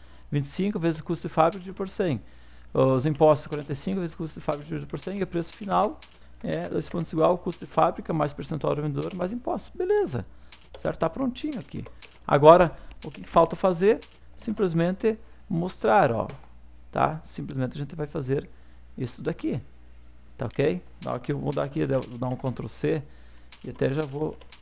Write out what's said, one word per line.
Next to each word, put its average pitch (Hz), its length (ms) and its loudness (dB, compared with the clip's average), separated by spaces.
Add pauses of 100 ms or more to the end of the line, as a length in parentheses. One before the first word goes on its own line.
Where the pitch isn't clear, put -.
(300)
Vinte 143 140 0
e 139 40 -8
cinco 202 300 -2
vezes 160 240 0
custo 170 260 -4
de - 60 -10
fábrica 170 240 4
dividido 185 180 -12
por 190 120 -6
cem. 165 340 0 (500)
Os 131 320 6
impostos, 151 420 6
quarenta 147 260 -6
e 139 40 -2
cinco 190 240 -4
vezes 165 140 -4
custo 160 260 -8
de - 60 -14
fábrica 147 180 -2
dividido 147 240 -8
por 151 120 -8
cem. 190 180 -8
E 196 40 -4
o 180 40 0
preço 170 260 -6
final 196 480 -2 (420)
é 165 260 -4
dois 170 200 -4
pontos 170 240 -4
igual, 165 240 4
custo - 300 -8
de - 40 -20
fábrica, 170 440 2
mais 147 180 2
percentual 143 420 -2
do 147 60 -2
vendedor, 147 340 -2
mais 185 180 -4
impostos. - 440 -6
Beleza. 370 480 0 (540)
Certo? - 200 -4
Tá 160 120 0
prontinho 269 480 -4
aqui. - 260 -10 (420)
Agora, 151 480 10 (300)
o 160 60 -10
que - 100 -14
que 180 80 -14
falta 165 260 4
fazer? 190 460 4 (340)
Simplesmente 196 840 0 (280)
mostrar, 180 640 4
ó. 107 160 0 (640)
Tá? 147 320 0
Simplesmente 131 520 -6
a 147 40 -8
gente 143 160 -8
vai 156 120 -6
fazer 139 420 -4 (480)
isso - 240 -8
daqui. 170 400 -4 (760)
Tá 123 80 -4
ok? 156 360 0 (160)
Então, 131 140 -6
aqui 123 200 -4
eu 139 60 -2
vou 135 140 -2
dar 143 120 -2
aqui, 147 200 -2
vou 131 340 -2
dar 127 100 -2
um 127 80 -2
Ctrl 123 300 -6
C 147 360 -2 (600)
e - 80 -10
até 131 220 0
já 151 100 -2
vou 147 320 -4 (280)